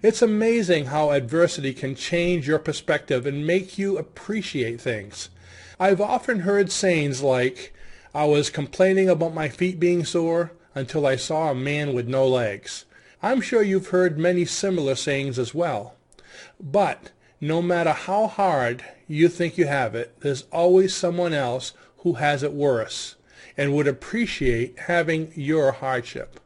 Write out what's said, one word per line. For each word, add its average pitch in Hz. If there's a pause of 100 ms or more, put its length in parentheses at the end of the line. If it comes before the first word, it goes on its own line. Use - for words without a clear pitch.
It's 220
amazing 214
how 151
adversity 139
can 135
change 170
your 151
perspective 147
and 143
make 185
you 196
appreciate 151
things. 107 (500)
I've 190
often 226
heard 202
sayings 147
like, 127 (380)
"I 147
was 147
complaining 190
about 165
my 156
feet 180
being 175
sore 165 (240)
until 143
I 135
saw 156
a 139
man 143
with 123
no 135
legs." 117 (380)
I'm 240
sure 226
you've 190
heard 180
many 175
similar 160
sayings 139
as 120
well. 139 (640)
But 156 (300)
no 156
matter 170
how 202
hard 139 (220)
you 156
think 170
you 165
have 131
it, 117
there's 139
always 185
someone 175
else 123 (260)
who 170
has 143
it 143
worse 139 (420)
and 143
would 147
appreciate 135
having 160
your 147
hardship. 131